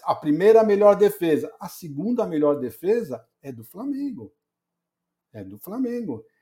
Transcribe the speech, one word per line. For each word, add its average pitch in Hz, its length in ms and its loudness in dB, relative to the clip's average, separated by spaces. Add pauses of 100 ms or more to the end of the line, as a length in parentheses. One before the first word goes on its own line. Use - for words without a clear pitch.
a 165 100 -2
primeira 190 480 4
melhor 202 320 6
defesa. 175 640 2
A 190 100 -16
segunda 185 580 -6
melhor 147 340 0
defesa 143 640 -4 (160)
é 139 80 -14
do 113 140 -16
Flamengo. 262 680 -10 (1000)
É 107 100 -16
do 98 160 -16
Flamengo. 233 640 -8 (200)